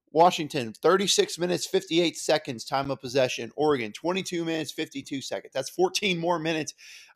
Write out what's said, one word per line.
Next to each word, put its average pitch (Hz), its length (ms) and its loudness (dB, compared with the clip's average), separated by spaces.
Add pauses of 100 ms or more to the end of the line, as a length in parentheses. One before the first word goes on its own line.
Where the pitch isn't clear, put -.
(100)
Washington, 151 600 2
thirty-six 185 680 2
minutes, 175 280 0
fifty-eight 170 500 0
seconds, 156 480 -2
time 139 260 -2
of 131 100 -6
possession. 127 540 -2
Oregon, 135 380 0
twenty-two 175 520 -4
minutes, 165 280 -4
fifty-two 139 480 -8
seconds. - 340 -10
That's 135 160 -4
fourteen 180 480 0
more 170 220 0
minutes. 156 340 -4 (420)